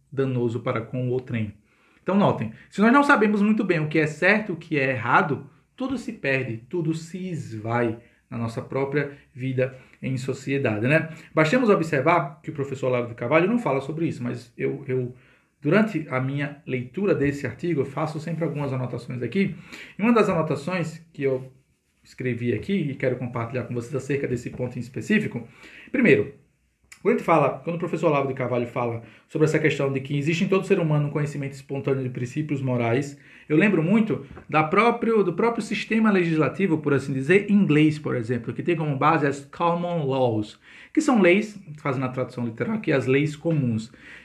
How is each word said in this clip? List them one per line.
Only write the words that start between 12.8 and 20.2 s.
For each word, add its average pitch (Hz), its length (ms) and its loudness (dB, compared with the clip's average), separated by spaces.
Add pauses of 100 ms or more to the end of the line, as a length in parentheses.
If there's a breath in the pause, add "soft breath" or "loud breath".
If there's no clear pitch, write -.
Olavo 123 220 0
de 113 60 -12
Carvalho 151 340 2
não 240 100 2
fala 139 220 0
sobre 160 260 -4
isso, 127 160 -6
mas 120 340 -8
eu, 135 300 -4
eu, 127 280 -4 (460 soft breath)
durante 175 500 0
a 131 100 -2
minha 139 460 -4
leitura 135 480 -2
desse 139 320 0
artigo, 160 360 -2
eu - 40 -6
faço 156 340 -6
sempre 165 240 -6
algumas 139 280 -4
anotações 127 500 -6
aqui. 196 320 0 (440 loud breath)
E 185 40 -4
uma 240 100 6
das 208 160 6